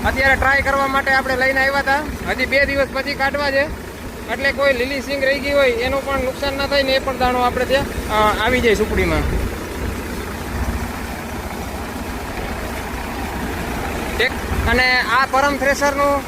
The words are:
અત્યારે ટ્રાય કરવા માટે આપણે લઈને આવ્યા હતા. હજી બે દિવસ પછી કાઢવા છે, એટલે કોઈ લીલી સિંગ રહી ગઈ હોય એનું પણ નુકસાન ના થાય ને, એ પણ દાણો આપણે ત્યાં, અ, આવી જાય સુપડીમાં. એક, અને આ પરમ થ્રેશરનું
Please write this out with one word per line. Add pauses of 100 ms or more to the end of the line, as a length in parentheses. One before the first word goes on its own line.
અત્યારે
ટ્રાય
કરવા
માટે
આપણે
લઈને
આવ્યા
હતા. (280)
હજી
બે
દિવસ
પછી
કાઢવા
છે, (720)
એટલે
કોઈ
લીલી
સિંગ
રહી
ગઈ
હોય
એનું
પણ
નુકસાન
ના
થાય
ને,
એ
પણ
દાણો
આપણે
ત્યાં, (260)
અ,
આવી
જાય
સુપડીમાં. (4000)
એક, (380)
અને
આ
પરમ
થ્રેશરનું